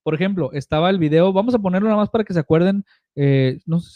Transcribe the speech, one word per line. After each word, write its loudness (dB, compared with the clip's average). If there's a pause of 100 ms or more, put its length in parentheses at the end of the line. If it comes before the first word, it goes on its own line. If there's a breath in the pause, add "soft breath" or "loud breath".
Por -4
ejemplo, -2
estaba -2
el 0
video, 2
vamos -2
a 2
ponerlo -2
nada 2
más -2
para -2
que -8
se 0
acuerden, 0 (320)
eh, 0
no -2
sé -12